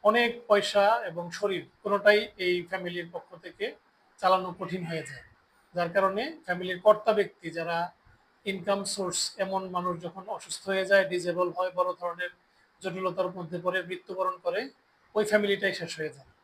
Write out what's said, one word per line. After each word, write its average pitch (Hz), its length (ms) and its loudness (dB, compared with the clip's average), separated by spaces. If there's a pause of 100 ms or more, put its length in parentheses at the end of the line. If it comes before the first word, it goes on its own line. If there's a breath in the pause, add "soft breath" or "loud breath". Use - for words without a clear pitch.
অনেক 233 260 6 (180)
পয়সা 202 360 4 (260)
এবং 170 200 -8
শরীর 190 320 -2 (200)
কোনোটাই 208 380 4 (160)
এই 180 260 0
ফ্যামিলির 175 500 -8
পক্ষ 175 180 -12 (140)
থেকে 185 200 -8 (560)
চালানো 185 280 4 (100)
কঠিন 180 280 -6
হয়ে 165 240 -6
যায়, 135 160 -18 (480)
যার 170 200 -2
কারণে 196 280 2 (220)
ফ্যামিলির 180 360 -4
কর্তা 214 320 6
ব্যক্তি, 196 380 0
যারা 165 280 -4 (680)
ইনকাম 196 380 -2
সোর্স, 185 340 -4 (260)
এমন 190 180 -2 (140)
মানুষ 180 260 -2
যখন 175 260 -10
অসুস্থ - 400 -10
হয়ে 190 220 0
যায়, 196 180 8
ডিসেবল 180 480 0
হয়, 185 140 0
বড় 180 200 0 (100)
ধরনের 175 320 -6 (500 soft breath)
জটিলতার 185 540 -4
মধ্যে 175 280 -8
পড়ে, 180 180 0
মৃত্যুবরণ 180 600 -4
করে, 180 160 -2 (540)
ওই 214 100 2
ফ্যামিলিটাই 202 560 2
শেষ 170 180 -8
হয়ে 156 180 -6
যায়। - 140 -20 (140)